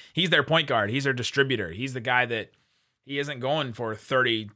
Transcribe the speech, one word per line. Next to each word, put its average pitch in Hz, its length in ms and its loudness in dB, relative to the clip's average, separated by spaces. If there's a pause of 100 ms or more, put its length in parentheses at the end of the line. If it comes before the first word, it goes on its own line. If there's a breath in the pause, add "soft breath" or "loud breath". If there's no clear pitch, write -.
(140 soft breath)
he's 175 160 0
their 156 140 4
point 156 240 2
guard. 110 240 2
He's 135 140 -2
their 139 60 2
distributor. 120 600 0
He's 127 240 -8
the 123 60 -6
guy 123 260 2
that 113 240 -4 (560)
he 139 100 -6
isn't 143 220 -6
going 135 340 -2
for 110 220 -4
thirty, 117 600 0